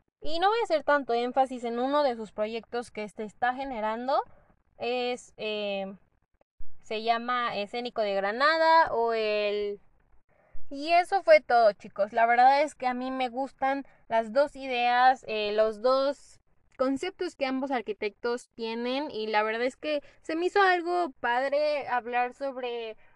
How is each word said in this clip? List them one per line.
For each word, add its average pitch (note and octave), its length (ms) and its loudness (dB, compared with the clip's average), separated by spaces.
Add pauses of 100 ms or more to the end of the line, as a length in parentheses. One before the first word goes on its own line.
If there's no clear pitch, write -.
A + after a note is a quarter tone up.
(200)
Y D#4+ 200 0
no F#4+ 80 2
voy A4+ 120 0
a A4+ 40 -2
hacer D#4 200 -2
tanto C#4+ 300 0
énfasis B3 500 0
en A#3 140 -6
uno C#4 240 0
de B3 140 0
sus A3 160 -12
proyectos A3+ 580 -6
que G#3+ 140 -10
este G#3+ 200 -12
está A#3+ 300 -4
generando, B3+ 680 -4 (560)
es, B3 580 -6
em, G3+ 640 -6 (840)
se A3 200 -8
llama A#3 540 -2
Escénico A#3 460 -6
de G3+ 120 -2
Granada D#4 800 4
o A#3 200 0
el... G#3 680 -2 (920)
y C#4+ 220 -2
eso F4 300 2
fue D#4 180 8
todo, A#3 320 4
chicos. G#3 400 -6
La A#3 140 4
verdad B3+ 360 6
es D4+ 120 -4
que B3+ 120 -6
a B3 80 -2
mí B3+ 160 -6
me C4 180 -4
gustan C4+ 560 -4 (240)
las A3+ 240 0
dos C#4+ 240 2
ideas, B3+ 720 2
eh, G#3+ 240 -2
los G#3+ 300 0
dos C4+ 560 0 (400)
conceptos D4+ 560 -2
que C4+ 100 -6
ambos C4 280 -4
arquitectos A#3 800 -6
tienen, A#3+ 560 -6
y G#3+ 160 -8
la G#3+ 160 0
verdad A3 200 -2
es C4 140 -4
que D4+ 240 -4 (220)
se D#4+ 140 -6
me F4 100 -2
hizo G4+ 160 2
algo F4 560 2
padre C4+ 680 -2
hablar B3 460 -2
sobre A#3+ 640 -8 (200)